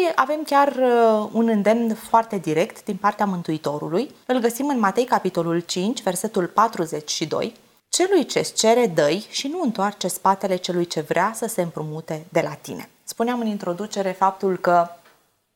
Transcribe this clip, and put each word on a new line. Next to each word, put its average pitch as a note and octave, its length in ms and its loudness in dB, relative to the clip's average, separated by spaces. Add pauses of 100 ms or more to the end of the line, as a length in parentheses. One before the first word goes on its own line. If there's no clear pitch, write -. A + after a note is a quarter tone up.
(160)
avem D4+ 280 0
chiar, C#4+ 240 4
uh, A#3 640 4
un A3+ 160 2
îndemn A3 480 2
foarte A3+ 420 0
direct E3+ 460 -2
din G#3 120 -6
partea G#3 300 0
Mântuitorului. D#3+ 920 -4 (100)
Îl B3+ 140 0
găsim A#3 280 -2
în C#4 120 0
Matei, G#3+ 260 2
capitolul F3 540 0
cinci, F3+ 420 -4
versetul F#3 460 -2
patruzeci F3 640 -2
și - 140 -4
doi. - 300 -4 (340)
„Celui F#4 360 2
ce-ți - 280 -2
cere, A#3 340 4
dă-i D#3+ 420 2
și - 180 -6
nu E4+ 140 -4
întoarce G#3 460 -2
spatele F#3+ 480 0
celui F3 300 -2
ce E3+ 160 -6
vrea E3+ 340 0
să A#3 120 -6
se G#3+ 140 -4
împrumute D#3+ 680 -8
de E3 120 0
la D3 200 -2
tine.” - 280 -12 (140)
Spuneam A#3+ 360 -4
în A3+ 80 -4
introducere G3 640 -4
faptul F#3+ 460 0
că F3 300 4 (680)